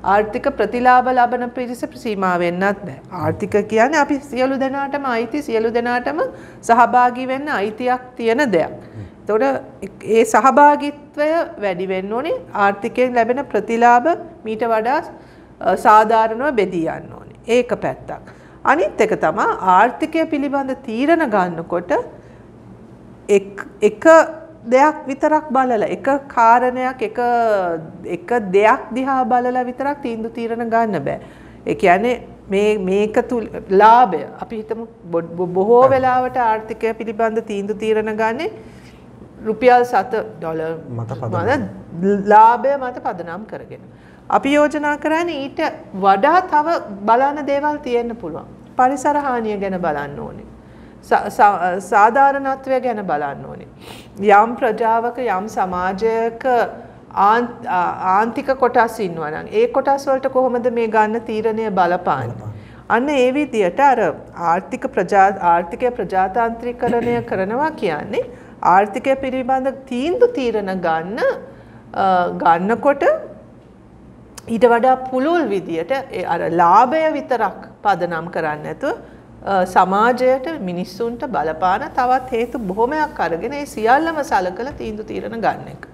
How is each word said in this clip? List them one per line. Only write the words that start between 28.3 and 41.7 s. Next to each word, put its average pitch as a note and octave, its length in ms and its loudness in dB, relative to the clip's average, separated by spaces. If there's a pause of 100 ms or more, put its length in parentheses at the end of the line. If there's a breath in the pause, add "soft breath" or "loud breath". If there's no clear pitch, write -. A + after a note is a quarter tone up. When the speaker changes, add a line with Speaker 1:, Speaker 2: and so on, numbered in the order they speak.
Speaker 1:
දෙයක් G#3+ 420 2
දිහා C4 320 -2
බලලා B3 400 0
විතරක් C4+ 380 -6
තීන්දුව A3+ 300 -6
තීරණ A#3 360 -6
ගන්න A3 360 0
බෑ. - 160 -6 (400 loud breath)
ඒ - 140 -4
කියන්නේ G3+ 400 4 (300)
මේ, G#3 340 0
මේක G3 440 0
තුල A#3 220 -4 (240)
ලාභය G3 560 6 (100)
අපි - 220 -12
හිතමු A3 300 -8 (160)
බො-, E3+ 200 -4
බො-, E3+ 240 -6
බොහෝ G3+ 380 4
Speaker 2:
ඔව්. C4 60 6
Speaker 1:
වෙලාවට B3+ 460 0
ආර්ථිකය A3 580 -2
පිළිබඳ A3 480 -4
තීන්දුව G3+ 360 -6
තීරණ A3 380 0
ගන්නේ A3+ 340 -2 (880 loud breath)
රුපියල් A#3+ 440 4
සත B3 280 -2 (200)
ඩොලර් D#3+ 440 -6 (100)
Speaker 2:
මත A#2 240 -8
පදනම්. G3 580 -4 (240)